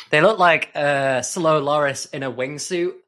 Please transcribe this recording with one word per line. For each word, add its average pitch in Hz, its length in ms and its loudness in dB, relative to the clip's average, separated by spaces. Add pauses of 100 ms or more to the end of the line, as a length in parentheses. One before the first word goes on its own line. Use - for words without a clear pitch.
(120)
They 151 100 4
look 208 160 4
like, 175 380 4
uh, 139 480 0
Slow 160 360 0
Loris 143 480 -2
in 143 140 -10
a 131 100 -6
wingsuit. 147 640 -6 (140)